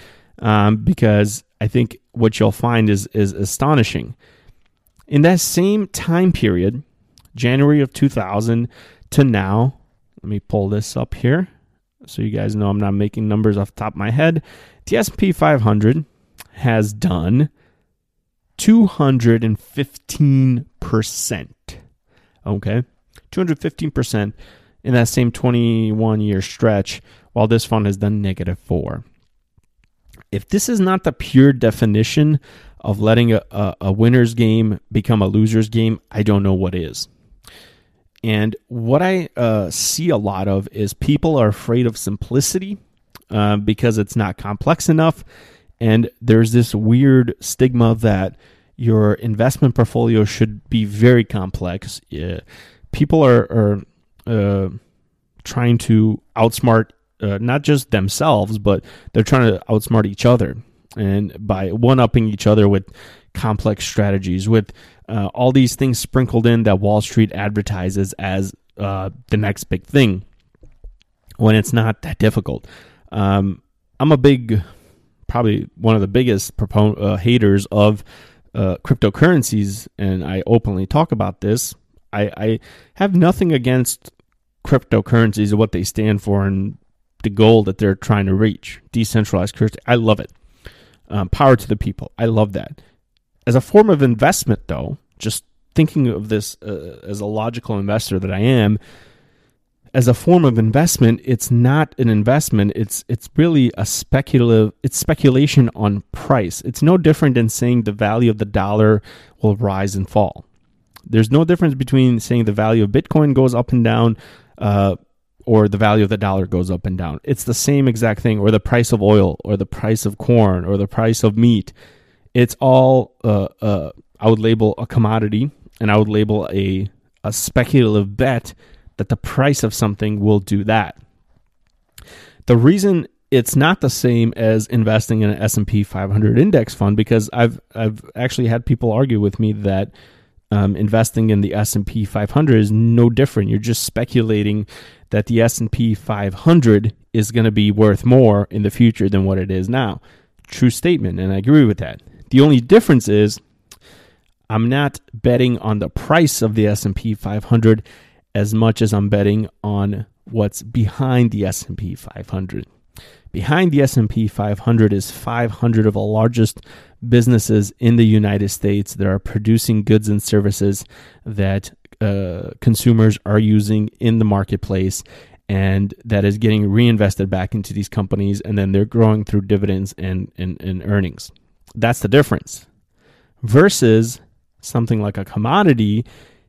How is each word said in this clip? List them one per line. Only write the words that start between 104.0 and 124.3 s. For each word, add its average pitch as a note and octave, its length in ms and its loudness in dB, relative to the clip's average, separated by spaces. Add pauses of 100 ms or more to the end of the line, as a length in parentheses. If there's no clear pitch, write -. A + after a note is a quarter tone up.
it's - 160 -4
speculation C#3 800 2
on G2+ 260 -2 (100)
price. - 500 -4
It's - 200 -10
no E3+ 160 4
different D3+ 380 2
than A2+ 140 2
saying B2 340 0
the G#2 80 -4
value A2 400 0
of G#2 80 -8
the G#2 60 -4
dollar G#2 580 2 (400)
will G#2+ 140 2
rise G2 380 -4
and F#2+ 140 -6
fall. - 340 -2 (640)
There's A2 240 2
no D3+ 160 2
difference E3 300 0
between C3 440 0
saying A#2+ 260 -2
the G#2+ 60 0
value A2 320 0
of G2+ 60 0
Bitcoin C#3+ 460 0
goes C3 180 2
up A#2+ 180 -4
and B2 120 2
down, A2+ 340 0 (400)
uh, G2 380 0 (500)
or G#2+ 220 4
the G2 100 -4
value G#2+ 260 2
of G2 60 0
the G#2+ 80 -2
dollar G2 300 -2
goes F2+ 240 -4
up F2+ 160 -6
and F#2 100 -6
down. D#2+ 260 -8
It's C3+ 200 -4
the A#2+ 100 -4
same C#3 340 0
exact A2+ 340 -2
thing, A2 180 0
or G2+ 100 2
the G#2+ 100 2
price A#2+ 320 -2
of G#2 120 0
oil, G2 420 4
or G#2 100 -2
the G2 120 -6
price A2 400 -4
of G2+ 100 -6
corn, G2 480 2
or G2 100 -2
the G2 120 -2
price A2+ 360 -2
of G#2+ 140 0
meat. A#2 340 2 (640)
It's B2 260 0
all, C3 640 2
uh, G#2 240 0 (140)
uh, G2 300 -4 (280)
I A2 100 2
would A2 100 4